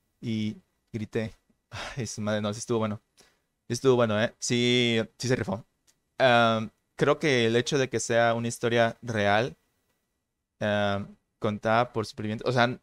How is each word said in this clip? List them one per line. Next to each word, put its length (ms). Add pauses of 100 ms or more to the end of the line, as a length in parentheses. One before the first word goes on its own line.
(200)
y 360 (360)
grité. 420 (640)
Ay, 100
su 140
madre, 200
no, 140
sí 60
estuvo 180
bueno. 240 (640)
Sí 80
estuvo 220
bueno, 260
¿eh? 160
Sí, 600 (180)
sí 100
se 80
rifó. 300 (520)
Am, 520 (260)
creo 220
que 280
el 100
hecho 220
de 120
que 100
sea 340
una 140
historia 540
real, 540 (1040)
am, 560 (220)
contada 540
por 140
supervivientes, 420
o 40
sea, 120 (180)